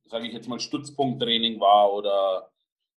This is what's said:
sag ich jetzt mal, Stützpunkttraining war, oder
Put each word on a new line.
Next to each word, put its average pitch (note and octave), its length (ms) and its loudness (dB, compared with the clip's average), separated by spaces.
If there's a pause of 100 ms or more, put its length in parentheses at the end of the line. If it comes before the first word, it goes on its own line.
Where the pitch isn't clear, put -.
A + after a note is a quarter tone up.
sag A2+ 180 -8
ich A2+ 80 -10
jetzt A#2 160 -14
mal, B2 100 -8
Stützpunkttraining A#2 1040 -4
war, G2+ 320 6
oder G2 580 -2 (460)